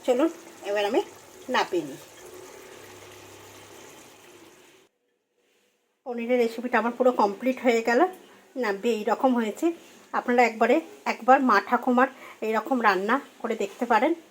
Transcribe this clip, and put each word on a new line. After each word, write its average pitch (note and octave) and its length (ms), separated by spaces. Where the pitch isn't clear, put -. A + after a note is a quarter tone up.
চলুন, C4+ 260
এবার G#3 200
আমি B3 160
নাপিয়ে G3 340
নিই। C3+ 140
পনিরের A#3+ 340
রেসিপিটা A#3 420
আমার A#3 180
পুরো B3 140
কমপ্লিট A#3+ 520
হয়ে A#3 180
গেল, A#3+ 240
নাপিয়ে A3 400
এইরকম A3 400
হয়েছে। A#3 360
আপনারা A#3+ 300
একবারে, A3+ 380
একবার B3 360
মা A3 260
ঠাকুমার B3 400
এইরকম A3 420
রান্না G#3 380
করে A3 160
দেখতে G#3+ 300
পারেন A#3+ 280